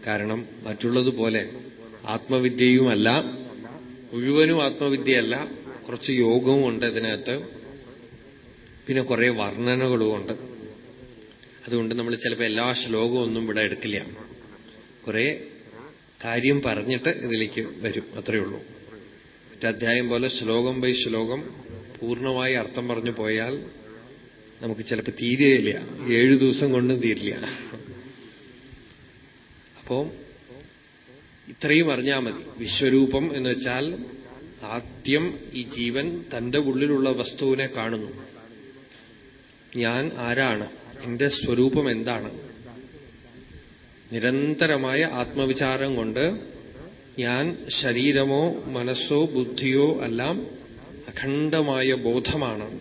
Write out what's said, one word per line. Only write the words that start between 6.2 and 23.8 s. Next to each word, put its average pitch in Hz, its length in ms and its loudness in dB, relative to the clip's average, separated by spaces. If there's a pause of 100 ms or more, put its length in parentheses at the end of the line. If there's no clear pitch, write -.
ഉണ്ട് 117 180 0
ഇതിനകത്ത്, 113 580 -2 (1400)
പിന്നെ 131 140 2
കുറെ 120 280 4
വർണ്ണനകളും 113 840 2
ഉണ്ട്. 101 180 -6 (1300)
അതുകൊണ്ട് 117 280 0
നമ്മൾ 117 200 -2
ചിലപ്പോ 117 300 -2
എല്ലാ 117 280 2
ശ്ലോകവും 120 500 0
ഒന്നും 113 200 -2
ഇവിടെ 107 180 0
എടുക്കില്ല, 101 440 -2 (1000)
കുറെ 123 360 0 (800)
കാര്യം 127 400 4
പറഞ്ഞിട്ട് 120 440 0
ഇതിലേക്ക് 113 560 -2 (160)
വരും, 104 220 -4 (120)
അത്രയേ 107 260 -2
ഉള്ളൂ. 98 180 -6
മറ്റേ - 1080 -12
അധ്യായം 117 420 2
പോലെ 120 180 2
ശ്ലോകം 120 540 0
by 127 100 4
ശ്ലോകം 123 760 -4 (340)
പൂർണ്ണമായി 127 520 -2
അർത്ഥം 123 340 -2
പറഞ്ഞു 117 240 -2
പോയാൽ 110 520 -2 (960)